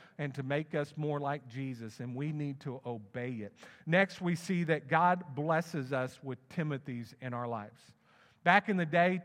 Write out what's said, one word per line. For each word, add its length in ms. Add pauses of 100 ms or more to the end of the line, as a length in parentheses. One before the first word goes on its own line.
(180)
and 160
to 80
make 320
us 220
more 220
like 300
Jesus, 520
and 140
we 180
need 280
to 240
obey 460 (100)
it. 140 (320)
Next, 340
we 140
see 300
that 240
God 340 (120)
blesses 600
us 280
with 280
Timothys 720
in 100
our 160
lives. 320 (640)
Back 240
in 80
the 100
day, 380